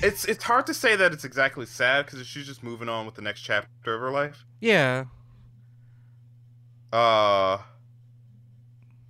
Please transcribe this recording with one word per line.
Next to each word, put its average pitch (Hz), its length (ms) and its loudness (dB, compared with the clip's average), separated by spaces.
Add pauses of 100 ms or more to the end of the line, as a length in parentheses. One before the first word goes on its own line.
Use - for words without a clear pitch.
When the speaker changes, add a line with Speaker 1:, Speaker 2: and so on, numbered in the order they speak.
Speaker 1:
it's, 202 220 0
it's - 200 -4
hard 254 240 2
to 320 60 -4
say 220 220 2
that 185 160 4
it's 151 140 -12
exactly 135 400 -2
sad, 135 400 0
'cause 127 200 -16
she's 143 200 -14
just 135 160 -18
moving 117 260 -10
on 113 160 -6
with 110 120 -14
the - 60 -16
next 104 200 -8
chapter 113 520 -4
of 113 60 -6
her 131 100 -4
life. 143 360 -6 (140)
Speaker 2:
Yeah. 135 440 2 (1900)
Speaker 1:
Uh, 104 680 4 (1500)